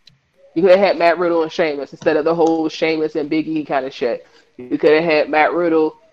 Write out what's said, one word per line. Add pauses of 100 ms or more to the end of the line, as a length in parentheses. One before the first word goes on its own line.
(560)
You
could
have
had
Matt
Riddle
and
Sheamus
instead
of
the
whole
Sheamus
and
Big
E
kinda
shit. (300)
You
could
have
had
Matt
Riddle, (160)